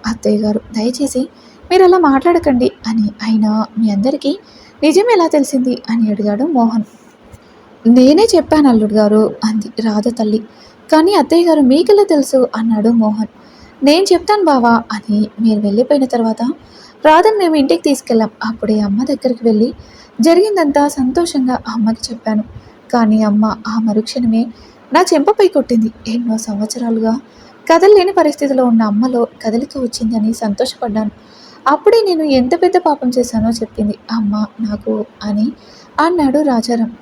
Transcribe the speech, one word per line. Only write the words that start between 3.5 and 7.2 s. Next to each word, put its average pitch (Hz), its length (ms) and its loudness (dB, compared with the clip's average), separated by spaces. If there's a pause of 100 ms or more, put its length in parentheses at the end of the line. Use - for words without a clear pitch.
మీ 220 120 0
అందరికీ 277 480 -2 (440)
నిజం 311 200 2 (100)
ఎలా 349 140 2
తెలిసింది?" 262 640 -2
అని 226 200 0
అడిగాడు 208 340 -2
మోహన్. 233 380 0 (1040)